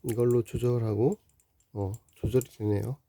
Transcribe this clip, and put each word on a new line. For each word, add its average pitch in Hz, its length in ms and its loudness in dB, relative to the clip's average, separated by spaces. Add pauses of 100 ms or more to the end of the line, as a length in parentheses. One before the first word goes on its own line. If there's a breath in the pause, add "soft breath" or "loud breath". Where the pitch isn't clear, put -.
이걸로 120 400 2
조절하고, 120 720 0 (540)
어, 101 200 -4 (220)
조절이 127 320 0 (100)
되네요. 104 420 -2 (100)